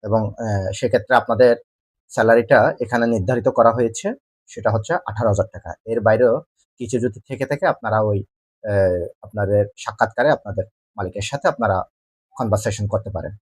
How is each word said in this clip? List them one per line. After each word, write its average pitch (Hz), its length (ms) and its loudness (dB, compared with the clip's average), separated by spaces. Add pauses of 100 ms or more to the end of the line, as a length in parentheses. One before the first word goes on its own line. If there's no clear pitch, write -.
এবং, 110 200 0 (160)
আহ, 101 340 -2
সেক্ষেত্রে - 440 0
আপনাদের 117 380 4 (540)
স্যালারিটা 113 500 4 (220)
এখানে 117 260 0
নির্ধারিত 117 420 0
করা 117 240 4
হয়েছে, 117 360 -2 (420)
সেটা 110 200 -2
হচ্ছে 110 240 -2
আঠারো 113 340 -2
হাজার 98 240 0
টাকা। - 180 -14 (140)
এর 113 160 -2
বাইরেও 110 340 4 (440)
কিছু 123 200 -4
যদি 113 220 -4
থেকে 131 260 -8
থাকে 143 200 -2
আপনারা 110 340 -2
ওই, 104 180 0 (460)
আহ, 95 380 2 (200)
আপনাদের 101 400 0 (140)
সাক্ষাৎকারে 120 540 -2
আপনাদের 104 340 -4 (320)
মালিকের 98 260 -8
সাথে - 260 -6
আপনারা 110 280 -2 (600)
কনভারসেশন 104 500 -2
করতে - 240 -6
পারেন। 82 220 -10 (160)